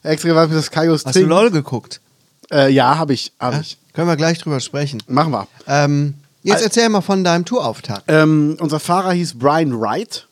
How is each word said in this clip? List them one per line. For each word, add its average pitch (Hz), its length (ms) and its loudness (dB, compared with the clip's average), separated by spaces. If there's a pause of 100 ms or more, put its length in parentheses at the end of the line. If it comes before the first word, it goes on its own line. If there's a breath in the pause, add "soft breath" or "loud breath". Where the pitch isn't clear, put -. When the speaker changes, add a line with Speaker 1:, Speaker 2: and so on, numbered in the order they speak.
Speaker 1:
Extra 165 340 0
was 165 140 4
mit 160 80 0
das 151 140 -2
Kaius 160 340 0
Speaker 2:
Hast 131 100 -4
du 185 40 6
Speaker 1:
trinkt. 185 100 4
Speaker 2:
LOL 202 220 4
geguckt? 139 500 -6 (500)
Speaker 1:
Äh, 139 200 4
ja, 135 260 4
hab 160 120 -4
ich, 127 300 -4
hab 123 140 -4
Speaker 2:
Ja? 143 80 -2
Speaker 1:
ich. - 160 -16 (160)
Speaker 2:
Können 165 140 -2
wir 170 100 2
gleich 165 220 -2
drüber 147 200 -6
sprechen. 135 480 -8
Speaker 1:
Machen 147 240 0
wir. 101 160 -6 (200 loud breath)
Speaker 2:
Ähm, 143 480 0 (260)
jetzt 196 160 0
Speaker 1:
Al- - 60 0
Speaker 2:
erzähl 226 260 2
mal 208 120 2
von 190 220 -2
deinem 170 220 0
Tourauftakt. 117 640 -6
Speaker 1:
Ähm, 156 520 4
unser 156 200 -4
Fahrer 185 340 -2
hieß 175 240 -4
Brian 139 420 0
Wright 113 520 -6